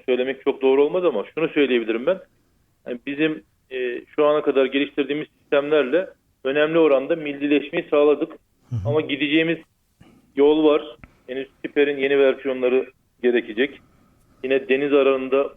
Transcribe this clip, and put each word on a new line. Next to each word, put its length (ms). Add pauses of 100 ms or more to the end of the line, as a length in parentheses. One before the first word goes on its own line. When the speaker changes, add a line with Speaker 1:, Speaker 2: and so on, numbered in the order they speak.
Speaker 1:
söylemek 380
çok 180
doğru 220
olmaz 220
ama 200 (100)
şunu 140
söyleyebilirim 560
ben. 140 (680)
Yani 200
bizim, 360 (280)
e, 300 (140)
şu 100
ana 160
kadar 240
geliştirdiğimiz 600 (140)
sistemlerle 680 (340)
önemli 360
oranda 360
millileşmeyi 720
sağladık. 400 (400)
Speaker 2:
Hı 60
hı. 140
Speaker 1:
Ama 120
gideceğimiz 560 (800)
yol 280
var. 340 (300)
Henüz 200 (180)
Siper'in 320
yeni 220
versiyonları 640 (380)
gerekecek. 580 (600)
Yine 260
deniz 240
alanında 640